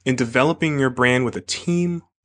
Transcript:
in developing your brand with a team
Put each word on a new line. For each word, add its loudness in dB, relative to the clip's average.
in 0
developing 0
your 2
brand 2
with -4
a -6
team -4